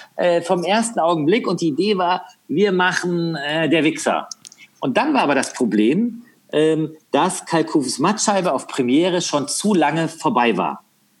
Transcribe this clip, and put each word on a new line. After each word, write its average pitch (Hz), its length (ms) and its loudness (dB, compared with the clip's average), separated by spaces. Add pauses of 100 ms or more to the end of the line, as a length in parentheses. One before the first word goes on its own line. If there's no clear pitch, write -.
(160)
äh, 175 260 2
vom 180 220 -2
ersten 214 360 0
Augenblick. 170 480 2
Und 180 140 -2
die 165 80 0
Idee 185 280 0
war, 180 260 0 (240)
wir 190 240 2
machen, 175 640 0
äh, 151 320 -2
Der 160 160 2
Wichser. 110 460 -2 (500)
Und 127 160 -4
dann 285 200 2
war 233 60 2
aber 147 120 2
das 127 200 -2
Problem, 127 680 0 (300)
ähm, 156 400 0 (180)
dass - 380 0
Kalkofes 156 500 0
Mattscheibe 190 560 0
auf 127 140 -6
Premiere 160 540 0
schon 139 260 -2
zu - 260 -2
lange 156 340 2
vorbei 120 480 0
war. 80 280 -4 (360)